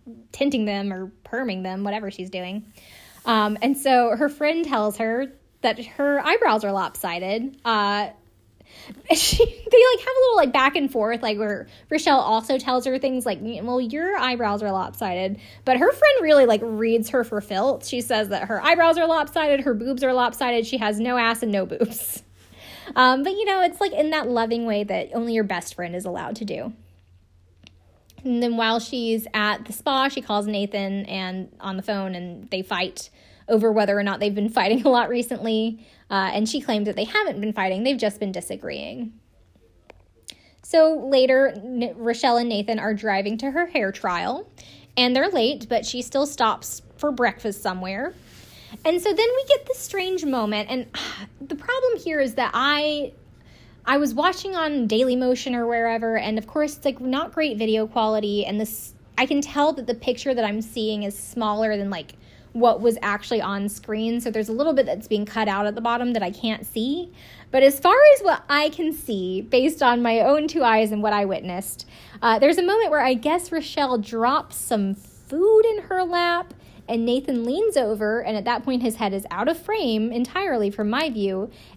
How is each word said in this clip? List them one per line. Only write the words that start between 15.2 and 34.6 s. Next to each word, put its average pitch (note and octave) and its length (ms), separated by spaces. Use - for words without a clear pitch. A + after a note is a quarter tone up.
But C4 140
her F4 140
friend D5 300
really, D4 240
like, G#3+ 180
reads A3+ 460
her B3 140
for G#3+ 180
filth. G#3 440
She B3 160
says G#3+ 280
that G3 180
her G#3 140
eyebrows E4 360
are E4 100
lopsided, D#4 540
her C4 120
boobs B3 300
are C4 100
lopsided, A#3+ 520
she B3+ 120
has G#3+ 220
no B3 180
ass A3+ 260
and A3 80
no G3 140
boobs. - 580
Um, C4 280
but, F#4 80
you G4+ 140
know, G4 160
it's, F4 200
like, G4+ 120
in D#4 180
that D4+ 160
loving A#3 380
way G#3 180
that F#3+ 300
only A#3 200
your A3 100
best F#3+ 320
friend F3 200
is F#3 100
allowed F3+ 320
to A3 80
do. - 280
And A#3+ 180
then A#3 160
while A3+ 220
she's A3+ 540
at G#3+ 320
the G#3+ 80
spa, C4+ 340
she C#4 140
calls G#3 260
Nathan G3 580
and F#3 540
on F#3+ 180
the F#3+ 60
phone, G3 320
and F3+ 340
they F#3+ 120
fight F#3+ 480
over A3 240
whether G#3 260
or G3+ 60
not G3 160
they've G3+ 160
been G#3 140
fighting A3 320